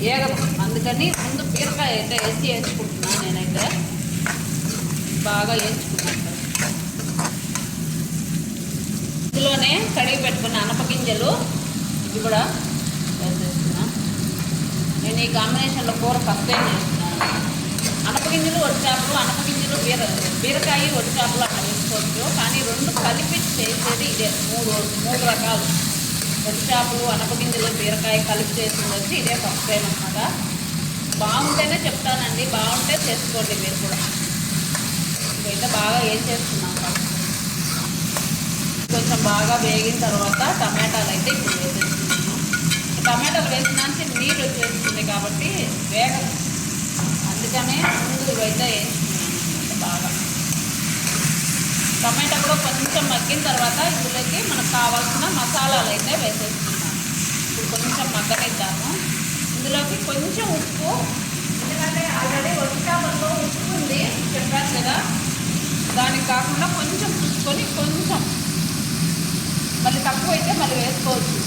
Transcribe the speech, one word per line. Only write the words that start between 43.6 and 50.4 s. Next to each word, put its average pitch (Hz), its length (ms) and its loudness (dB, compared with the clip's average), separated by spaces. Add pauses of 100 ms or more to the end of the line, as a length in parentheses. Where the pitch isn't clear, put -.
నీళ్ళు 196 280 0
వచ్చేస్తుంది 220 640 -2
కాబట్టి 202 400 -2 (420)
వేగదు. - 380 2 (1000)
అందుకనే 254 460 0 (320)
ముందు - 260 0
ఇవైతే 220 360 2
వేయించుకున్నాను 165 1120 -2
బాగా. 87 260 0 (1900)